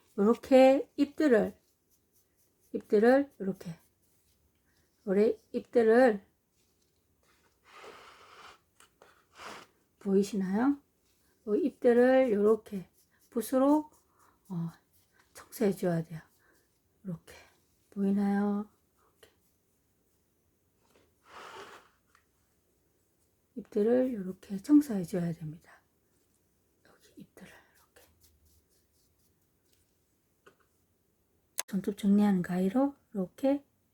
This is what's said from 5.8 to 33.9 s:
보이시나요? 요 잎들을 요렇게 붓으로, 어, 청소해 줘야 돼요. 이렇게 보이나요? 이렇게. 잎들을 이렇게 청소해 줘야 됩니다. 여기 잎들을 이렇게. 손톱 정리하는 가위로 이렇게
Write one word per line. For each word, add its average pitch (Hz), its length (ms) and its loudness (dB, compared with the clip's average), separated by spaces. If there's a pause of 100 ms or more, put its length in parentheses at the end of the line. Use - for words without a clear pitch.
보이시나요? 202 800 -2 (680)
요 208 80 -2
잎들을 262 760 2
요렇게 208 580 -2 (400)
붓으로, 269 600 0 (580)
어, 170 240 -8 (640)
청소해 - 400 -4
줘야 170 300 -4
돼요. 160 180 -14 (800)
이렇게 175 300 -14 (560)
보이나요? 202 800 -2 (320)
이렇게. - 280 -20 (4000)
잎들을 240 560 -2
이렇게 190 460 -10
청소해 285 460 2
줘야 170 300 -4
됩니다. 160 480 -16 (1040)
여기 - 360 -20
잎들을 - 280 -20
이렇게. - 580 -20 (3500)
손톱 202 300 -8
정리하는 202 440 0
가위로 190 540 -4 (180)
이렇게 269 500 -4 (300)